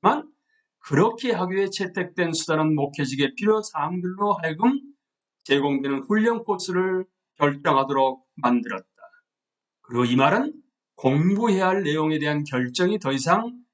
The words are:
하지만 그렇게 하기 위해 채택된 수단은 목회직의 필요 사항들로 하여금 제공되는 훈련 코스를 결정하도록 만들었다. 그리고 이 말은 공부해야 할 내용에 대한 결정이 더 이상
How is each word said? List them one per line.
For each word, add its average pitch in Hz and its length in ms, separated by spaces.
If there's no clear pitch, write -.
하지만 269 300
그렇게 226 520
하기 185 240
위해 196 140
채택된 180 600
수단은 156 440
목회직의 143 600
필요 214 260
사항들로 180 800
하여금 185 380
제공되는 139 600
훈련 226 400
코스를 185 640
결정하도록 139 880
만들었다. 123 500
그리고 120 240
이 120 100
말은 214 380
공부해야 190 720
할 190 160
내용에 156 360
대한 147 240
결정이 147 560
더 131 120
이상 190 520